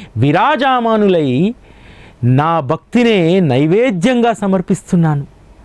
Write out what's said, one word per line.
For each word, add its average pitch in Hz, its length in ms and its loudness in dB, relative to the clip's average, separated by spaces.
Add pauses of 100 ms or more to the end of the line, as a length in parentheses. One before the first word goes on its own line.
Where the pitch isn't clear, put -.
(160)
విరాజామానులై 208 1400 0 (680)
నా 147 360 2
భక్తినే 185 800 0
నైవేద్యంగా 196 920 0
సమర్పిస్తున్నాను. 180 920 -2 (380)